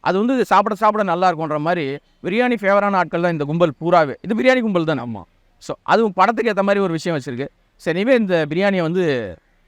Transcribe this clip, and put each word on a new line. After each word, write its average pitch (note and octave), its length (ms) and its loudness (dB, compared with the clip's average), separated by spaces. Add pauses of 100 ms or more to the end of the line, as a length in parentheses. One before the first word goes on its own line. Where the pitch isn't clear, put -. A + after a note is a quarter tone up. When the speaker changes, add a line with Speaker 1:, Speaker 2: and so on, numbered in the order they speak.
Speaker 1:
அது F3 180 0
வந்து B3 260 0
சாப்பிட G3+ 300 4
சாப்பிட G#3+ 280 2
நல்லா F3+ 280 0
இருக்கும்ன்ற D3+ 280 -4
மாதிரி D3+ 380 -2 (260)
பிரியாணி A#3+ 380 -2
ஃபேவரான G3+ 340 2
ஆட்கள் E3+ 280 -2
தான் F3 100 0
இந்த D3 120 -4
கும்பல் D#3+ 360 0
பூராவே. D#3+ 400 2
இது G3 140 -4
பிரியாணி B3+ 260 2
கும்பல் F#3+ 240 0
தானே. D3 180 -2
Speaker 2:
ஆமா. A2+ 200 -10 (360)
Speaker 1:
So - 240 -12
அதுவும் G3+ 300 2
படத்துக்கு G#3+ 400 2
ஏத்த G3 100 0
மாதிரி G3+ 220 2
ஒரு F3 80 -2
விஷயம் E3 260 -2
வச்சிருக்கு. B2+ 280 -8 (300)
சரி, F3 260 -4
anyway, C4 120 4
இந்த F#3 340 2
பிரியாணியை F#3 320 0
வந்து D3 560 -2 (320)